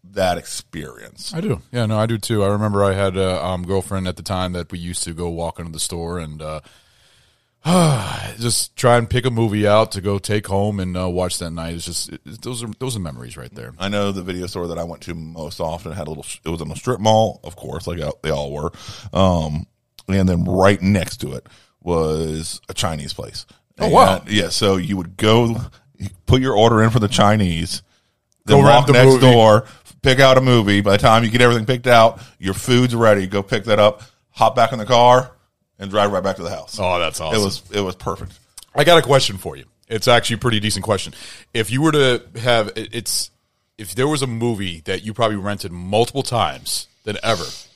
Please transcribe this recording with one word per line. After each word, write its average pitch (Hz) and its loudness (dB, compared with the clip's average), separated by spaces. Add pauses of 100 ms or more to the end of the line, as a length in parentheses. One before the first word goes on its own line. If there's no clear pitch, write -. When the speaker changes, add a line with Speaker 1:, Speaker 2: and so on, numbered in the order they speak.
(120)
Speaker 1:
that 92 -2
experience. - -16
Speaker 2:
I 165 -6
do. 131 -4 (120)
Yeah, 120 -2
no, 107 -2
I 110 0
do 113 -4
too. 104 -2
I 98 2
remember 104 0
I 98 2
had, 98 -2
a, 92 -2
um, 90 -4
girlfriend 95 -4
at 90 -6
the 85 -18
time 92 -4
that 87 -8
we 90 -10
used 87 -8
to 85 -10
go 85 -8
walk 85 -8
into 85 -12
the 80 -12
store 85 -8
and, 78 -12
uh, 78 -10 (1040)
<sighs> 135 0
Just - -4
try 120 4
and 113 -2
pick 127 -2
a 131 0
movie 107 0
out 107 4
to 95 -8
go 101 -2
take 104 -4
home 101 -2
and, 90 -6
uh, 90 -4
watch 90 -4
that 85 -8
night. 82 -10
It's 82 -10
just, - -10
it, - -16
it, 101 -18
those 117 -10
are, 117 -10 (100)
those 127 -6
are 107 -6
memories 62 -12
right 62 -18
there. 60 -16
Speaker 1:
I 95 -6
know 101 -2
the 95 -8
video 90 -8
store 90 -8
that 85 -8
I 85 -6
went 85 -14
to 85 -12
most 82 -14
often 82 -8
had 76 -10
a 78 -12
little, 73 -12 (180)
it - -8
was 82 -6
in 76 -10
a - -12
strip 123 -6
mall, 110 2
of - -16
course, - -12
like, 87 -8
uh, 73 -6 (100)
they 78 -4
all 71 -4
were. 73 -6 (440)
Um, 85 0 (420)
and 95 2
then 85 0
right 92 2
next 92 0
to 69 -10
it 65 -14 (340)
was 80 -4
a - -14
Chinese 80 -8
place. - -14 (320)
Speaker 2:
Oh, 214 -2
wow. 95 4
Speaker 1:
And, - -14
yeah, 104 0
so 98 0
you 92 -4
would 90 -12
go, 113 2 (400)
you 98 -10 (180)
put 131 4
your 131 0
order 110 6
in 113 4
for 117 0
the 104 0
Chinese, 95 0 (640)
then 139 6
Speaker 2:
Go 139 8
rent 143 8
Speaker 1:
walk 143 4
Speaker 2:
the 143 6
Speaker 1:
next 123 8
Speaker 2:
movie. 131 8 (120)
Speaker 1:
door, 110 8 (380)
pick 131 2
out 131 8
a 131 4
movie. 104 4
By 98 2
the 104 4
time 117 6
you 110 0
get 120 0
everything 120 4
picked 127 -4
out, 117 6 (180)
your 95 -4
food's 123 2
ready. 107 4
Go 101 -2
pick 104 -4
that 107 2
up, 104 4 (280)
hop - 2
back 117 2
in 120 -8
the 107 -8
car, 123 4 (460)
and 98 -12
drive 101 2
right 101 0
back 95 -2
to 90 -12
the 82 -8
house. 78 -12
Speaker 2:
Oh, 90 0
that's 80 -4
awesome. 82 -2
Speaker 1:
It 101 0
was, 95 -6 (100)
it 104 -2
was 92 -6
perfect. - -10 (360)
Speaker 2:
I 147 2
got 165 6
a 147 4
question 123 0
for 73 -12
you. 67 -20 (240)
It's 113 -4
actually 120 2
a 104 -8
pretty 117 -2
decent 101 -4
question. 95 -4 (380)
If 113 -2
you 131 -2
were 160 2
to 131 2 (180)
have, 113 2
it, 110 -10
it's, - -8 (460)
if 92 -14
there 131 0
was 147 -2
a 135 -2
movie 110 -4
that 117 -4
you 107 -10
probably 110 0
rented 98 -8
multiple 104 -2
times 80 -4 (160)
than 104 -8
ever 107 -2 (320)